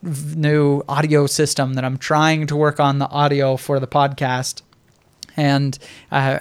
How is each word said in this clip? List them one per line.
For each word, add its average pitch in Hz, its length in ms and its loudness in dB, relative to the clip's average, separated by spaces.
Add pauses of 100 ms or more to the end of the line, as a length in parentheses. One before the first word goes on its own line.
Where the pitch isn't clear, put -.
v-, 151 360 -8
new 147 480 2
audio 147 400 2
system 139 480 -2
that 131 100 -4
I'm 131 120 -4
trying 156 520 0
to 147 80 -2
work 151 220 0
on 139 200 2
the 139 100 -2
audio 139 480 2
for 139 240 -2
the 131 60 -6
podcast. 139 720 -2 (800)
And, 139 400 0 (320)
uh, 135 300 0